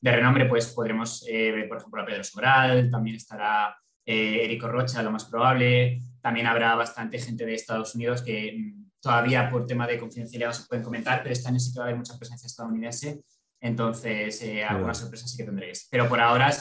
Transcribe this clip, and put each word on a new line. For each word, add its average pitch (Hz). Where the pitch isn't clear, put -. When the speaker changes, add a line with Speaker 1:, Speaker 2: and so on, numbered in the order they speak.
Speaker 1:
de 123
renombre, 127
pues, 117
podremos, 113
eh, 110
ver, 107
por 113
ejemplo, 110
a 98
Pedro 101
Sobral, 127
también 110
estará, 107
eh, 110
Erico 117
Rocha, 120
lo 110
más 110
probable. 123
También 120
habrá 117
bastante 117
gente 120
de 113
Estados 110
Unidos 120
que, 110
mm, 107
todavía 123
por 123
tema 120
de 120
confidencialidad 117
no 117
se -
pueden 117
comentar, 120
pero 127
este 123
año 127
sí 123
que 127
va 123
a -
haber 117
mucha -
presencia 117
estadounidense. 117
Entonces, 113
eh, 110
Speaker 2:
Muy 107
Speaker 1:
alguna 101
Speaker 2:
bien. -
Speaker 1:
sorpresa -
sí -
que -
tendréis. 95
Pero 123
por 123
ahora, 123